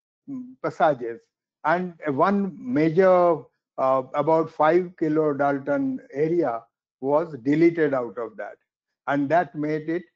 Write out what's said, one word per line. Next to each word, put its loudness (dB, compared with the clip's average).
passages, 0
and -2
one 0
major, 2
uh, 0
about 0
five 2
kilodalton 0
area 0
was 0
deleted 2
out -4
of -8
that, -12
and 0
that 0
made -4
it -4